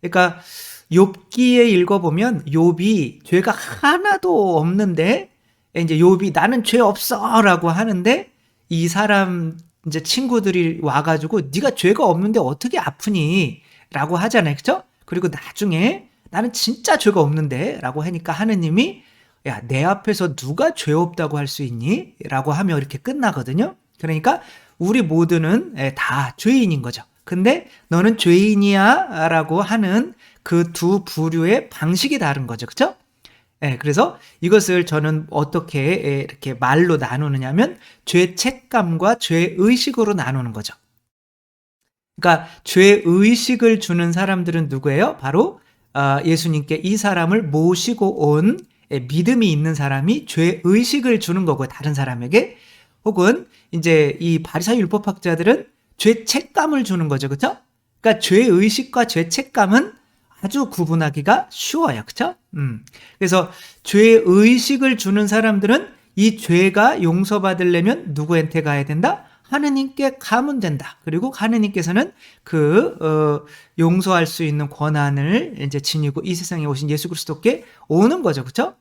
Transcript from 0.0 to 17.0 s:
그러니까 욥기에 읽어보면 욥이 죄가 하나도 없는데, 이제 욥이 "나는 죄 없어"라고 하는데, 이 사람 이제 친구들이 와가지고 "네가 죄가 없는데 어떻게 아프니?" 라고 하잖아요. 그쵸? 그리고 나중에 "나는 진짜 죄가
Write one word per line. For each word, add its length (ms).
그러니까 400
욥기에 760
읽어보면 760
욥이 800
죄가 280
하나도 1040
없는데, 720
이제 240
욥이 340
"나는 320
죄 160
없어"라고 880
하는데, 600
이 200
사람 680
이제 160
친구들이 800
와가지고 600
"네가 220
죄가 320
없는데 340
어떻게 380
아프니?" 840
라고 240
하잖아요. 380
그쵸? 280
그리고 240
나중에 800
"나는 220
진짜 440
죄가 240